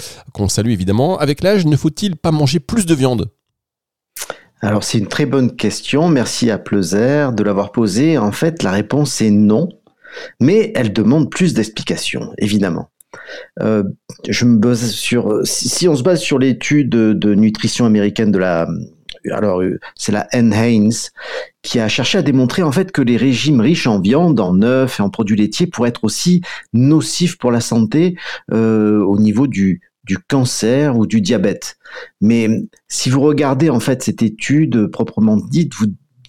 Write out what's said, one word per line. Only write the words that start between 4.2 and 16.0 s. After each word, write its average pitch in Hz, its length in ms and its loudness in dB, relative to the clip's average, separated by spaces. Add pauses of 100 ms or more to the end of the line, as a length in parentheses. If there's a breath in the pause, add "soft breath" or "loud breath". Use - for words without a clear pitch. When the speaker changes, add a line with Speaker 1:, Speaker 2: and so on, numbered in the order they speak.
Speaker 2:
Alors, 104 240 -2
c'est - 140 -2
une 98 80 -2
très - 180 -2
bonne 127 320 0
question. 139 520 -2
Merci 120 420 0
Applezer 104 840 0
de 104 100 0
l'avoir 101 300 -2
posée. 123 460 2
En 104 140 0
fait, 165 300 -2
la 92 100 -2
réponse 151 500 -2
est 110 80 4
non. 107 380 4 (720 loud breath)
Mais 185 340 4
elle 107 180 0
demande 117 380 2
plus 170 240 0
d'explications, - 840 -4
évidemment. 98 520 -2 (720 loud breath)
Euh, 110 220 0 (440)
je 101 160 -2
me 120 140 6
base 117 320 0
sur, 107 540 -2
si, - 240 -4
si - 200 0
on 151 80 2
se 123 60 -2